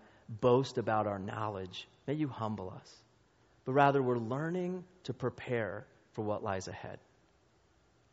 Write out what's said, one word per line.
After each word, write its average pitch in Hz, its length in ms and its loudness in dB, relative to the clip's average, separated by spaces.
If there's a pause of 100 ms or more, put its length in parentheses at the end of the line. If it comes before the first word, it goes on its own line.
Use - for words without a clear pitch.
(280)
boast 123 480 4
about 107 300 2
our 101 120 0
knowledge, 101 680 -6 (180)
may 135 60 0
you 151 160 0
humble 107 420 -4
us. - 320 -18 (600)
But 131 80 -2
rather, 139 300 6
we're 123 160 2
learning 170 680 -4 (200)
to 120 100 -6
prepare 117 720 -4 (260)
for 113 100 -6
what 104 220 -2
lies 95 240 -4
ahead. 95 300 -12 (1160)